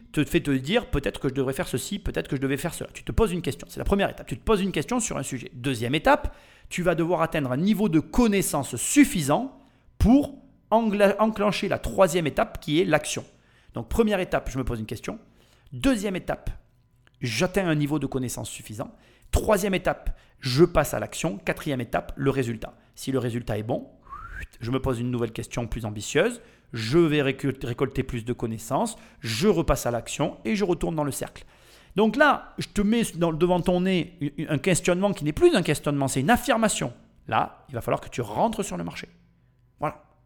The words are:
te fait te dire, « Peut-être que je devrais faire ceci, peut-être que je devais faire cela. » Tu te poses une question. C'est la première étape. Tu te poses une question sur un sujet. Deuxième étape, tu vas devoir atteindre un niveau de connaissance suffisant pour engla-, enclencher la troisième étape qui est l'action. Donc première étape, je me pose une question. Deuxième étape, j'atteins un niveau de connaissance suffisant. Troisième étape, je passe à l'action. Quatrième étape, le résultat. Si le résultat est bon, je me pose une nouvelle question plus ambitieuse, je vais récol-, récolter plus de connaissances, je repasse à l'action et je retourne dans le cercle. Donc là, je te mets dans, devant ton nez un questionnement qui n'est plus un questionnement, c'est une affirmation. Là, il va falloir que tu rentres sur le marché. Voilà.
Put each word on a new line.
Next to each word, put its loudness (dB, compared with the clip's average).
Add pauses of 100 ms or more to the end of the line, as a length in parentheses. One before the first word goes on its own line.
(120)
te 0
fait 0
te -2
dire, « 0
Peut-être -2
que -2
je -2
devrais 0
faire -4
ceci, -6
peut-être -6
que -2
je -4
devais 0
faire -6
cela. » -10
Tu -16
te -6
poses 4
une -4
question. -6
C'est -12
la -6
première 2
étape. -12
Tu -6
te -18
poses 2
une -2
question -2
sur -4
un -4
sujet. -8
Deuxième -2
étape, 2 (340)
tu -6
vas 4
devoir 2
atteindre 0
un 0
niveau 2
de 4
connaissance 2
suffisant 2 (380)
pour 4 (320)
engla-, 4
enclencher 0
la 0
troisième 2
étape -2
qui 0
est 2
l'action. 0 (480)
Donc -10
première 2
étape, -2
je -8
me -4
pose -4
une -6
question. -10 (520)
Deuxième 0
étape, -6 (720)
j'atteins 0
un 2
niveau 0
de -2
connaissance -6
suffisant. -12 (360)
Troisième 2
étape, -2 (220)
je 4
passe 4
à -2
l'action. -4
Quatrième -4
étape, -2
le 0
résultat. -4 (200)
Si -6
le 0
résultat -2
est -4
bon, -4 (680)
je -6
me 0
pose 0
une -2
nouvelle -2
question -6
plus -6
ambitieuse, -2 (300)
je 0
vais 4
récol-, -2
récolter -2
plus -6
de -4
connaissances, -4 (220)
je 0
repasse 2
à 2
l'action -4
et 0
je 0
retourne 0
dans 0
le 0
cercle. -10 (500)
Donc 4
là, 4
je -6
te -2
mets 2 (120)
dans, 2
devant 2
ton 2
nez 0 (320)
un 2
questionnement 2
qui -6
n'est 0
plus 4
un 4
questionnement, 0
c'est 0
une 2
affirmation. 2 (360)
Là, -2
il -12
va -4
falloir -2
que -16
tu -6
rentres -2
sur -8
le -8
marché. -12 (720)
Voilà. -6 (220)